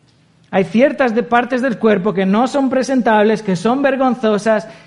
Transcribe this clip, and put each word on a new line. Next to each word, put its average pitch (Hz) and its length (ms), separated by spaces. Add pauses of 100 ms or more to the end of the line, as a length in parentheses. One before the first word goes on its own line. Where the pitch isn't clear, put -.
(520)
Hay 185 120
ciertas 240 500
de 233 80
partes 240 400
del 247 160
cuerpo 208 340
que 190 140
no 214 220
son 269 220
presentables, 220 720
que 190 120
son 226 280
vergonzosas, 226 840 (180)